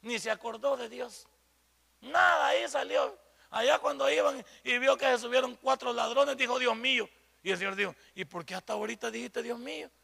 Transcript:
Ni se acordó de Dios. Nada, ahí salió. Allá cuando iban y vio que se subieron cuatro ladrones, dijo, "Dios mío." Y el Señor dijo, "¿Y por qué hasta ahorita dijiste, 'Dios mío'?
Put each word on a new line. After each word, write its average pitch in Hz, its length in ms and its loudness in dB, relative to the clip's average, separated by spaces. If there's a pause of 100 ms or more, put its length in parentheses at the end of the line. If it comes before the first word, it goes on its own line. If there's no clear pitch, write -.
Ni 226 180 -4
se 220 100 -4
acordó 226 460 -2
de 240 120 -8
Dios. 240 380 -12 (720)
Nada, 330 480 4
ahí - 200 2
salió. - 500 0 (320)
Allá 254 300 2
cuando 277 280 0
iban 285 360 2 (180)
y 247 160 2
vio 262 180 4
que 277 100 0
se 247 120 4
subieron 247 380 0
cuatro 262 360 0
ladrones, 240 440 2
dijo, 254 240 0
"Dios 240 160 2
mío." 240 320 0 (340)
Y 180 80 -4
el 185 80 0
Señor 196 160 -2
dijo, 196 200 -2 (200)
"¿Y 185 100 -8
por 170 200 -10
qué 180 100 -12
hasta 185 200 -6
ahorita 214 360 -6
dijiste, 233 320 -8
'Dios 233 160 -6
mío'? 294 320 -12 (140)